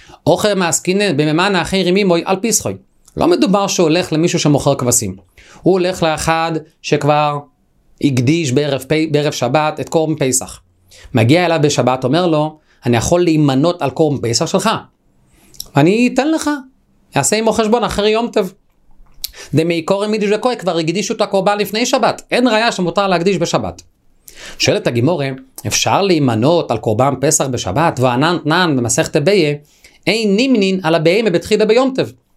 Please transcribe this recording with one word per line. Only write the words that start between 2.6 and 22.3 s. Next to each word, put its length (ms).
לא 100
מדובר 400
שהוא 180
הולך 280
למישהו 260
שמוכר 360
כבשים. 420
הוא 100
הולך 300
לאחד 500
שכבר 560
הקדיש 480
בערב 360
פ-, 240
בערב 200
שבת 480
את 80
קורבן 300
פסח. 420
מגיע 320
אליו 160
בשבת, 420
אומר 220
לו, 320
"אני 100
יכול 280
להימנות 580
על 80
קורבן 400
פסח 160
שלך? 240
אני 380
אתן 160
לך, 200
אעשה 200
עמו 160
חשבון 320
אחרי 260
יום 180
טוב". 240
דמי 280
קורא 240
מידיש 280
וקוי, 220
כבר 220
הקדישו 360
את 60
הקורבן 380
לפני 280
שבת. 440